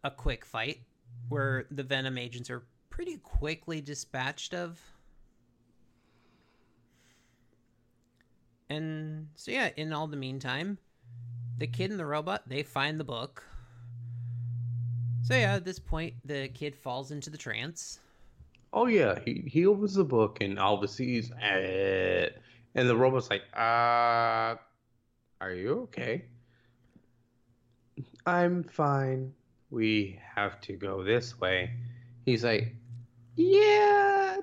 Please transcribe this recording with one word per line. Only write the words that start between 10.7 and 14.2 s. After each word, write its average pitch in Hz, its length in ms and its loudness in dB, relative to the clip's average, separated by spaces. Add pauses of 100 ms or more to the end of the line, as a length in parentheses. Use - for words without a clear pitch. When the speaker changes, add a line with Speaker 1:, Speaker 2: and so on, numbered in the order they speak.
Speaker 1:
the 156 100 -4
kid 185 240 -4
and 208 80 -6
the 165 80 -4
robot, 156 420 -4
they 135 140 -4
find 147 380 -2
the 151 40 -6
book. 123 380 -8 (1800)